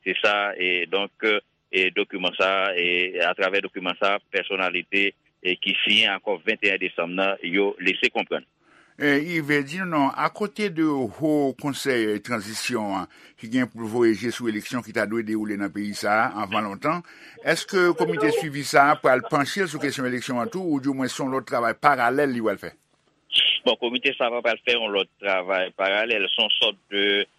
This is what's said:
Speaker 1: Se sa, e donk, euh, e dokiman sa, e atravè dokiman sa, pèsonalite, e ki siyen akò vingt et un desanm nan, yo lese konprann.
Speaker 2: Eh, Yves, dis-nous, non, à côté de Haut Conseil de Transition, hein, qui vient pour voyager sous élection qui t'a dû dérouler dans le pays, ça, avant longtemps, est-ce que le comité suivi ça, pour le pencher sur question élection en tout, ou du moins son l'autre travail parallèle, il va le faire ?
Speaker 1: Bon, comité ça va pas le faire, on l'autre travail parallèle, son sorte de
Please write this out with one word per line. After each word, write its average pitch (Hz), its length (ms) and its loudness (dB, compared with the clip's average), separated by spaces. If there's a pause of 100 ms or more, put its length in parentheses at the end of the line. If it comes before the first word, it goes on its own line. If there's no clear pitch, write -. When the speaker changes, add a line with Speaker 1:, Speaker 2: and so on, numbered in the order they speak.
Speaker 1:
Se 92 160 -2
sa, 104 320 2
e 90 320 0
donk, 95 240 -2 (160)
euh, 107 140 2 (320)
e 92 180 2
dokiman 90 480 -2
sa, 95 400 2
e 90 480 0
atravè 95 380 0
dokiman 90 340 -6
sa, 101 220 2 (100)
pèsonalite, 92 800 -2 (320)
e 90 160 0
ki 95 240 -2
siyen 107 320 2
akò 95 320 -4
vingt 107 160 -2
et 98 140 2
un 92 100 -4
desanm 87 320 -4
nan, 98 240 2
yo 98 400 2
lese 92 320 0
konprann. 85 320 -4 (540)
Speaker 2:
Eh, 143 220 2
Yves, 151 400 0
dis-nous, 175 240 -6
non, 147 220 2
à 147 200 -2
côté 208 420 -4
de 160 120 -2
Haut 143 800 0
Conseil 131 440 0
de 104 120 0
Transition, 107 760 -4
hein, 90 100 -4 (300)
qui 113 120 -14
vient 123 200 0
pour 113 140 -12
voyager 113 500 2
sous 120 160 -4
élection 107 340 -4
qui 107 100 -16
t'a 107 140 0
dû 113 160 -4
dérouler 107 340 -4
dans 101 100 -4
le 85 60 -6
pays, 101 220 -6
ça, 107 420 0
avant 107 240 -2
longtemps, 143 420 -4 (420)
est-ce 160 200 0
que - 120 -4
le 175 160 4
comité 165 400 0
suivi 147 320 -4
ça, 147 360 6
pour 135 120 4
le 127 180 4
pencher 156 380 0
sur 147 100 -8
question 135 260 -4
élection 123 340 -4
en 113 100 -2
tout, 185 180 -6
ou 147 140 2
du 131 80 -2
moins 131 180 -2
son 135 220 -4
l'autre 131 180 -2
travail 117 340 0
parallèle, 135 540 4
il 120 80 -2
va 107 80 2
le 95 80 -2
faire ? 82 140 -12 (920)
Speaker 1:
Bon, 113 120 4
comité 123 420 -2
ça 123 120 2
va 120 120 -2
pas 113 120 2
le 110 140 -8
faire, 113 140 2
on 110 60 -2
l'autre 98 320 0
travail 92 560 0
parallèle, 101 580 0
son 110 140 0 (120)
sorte 107 180 0 (120)
de 101 340 2 (140)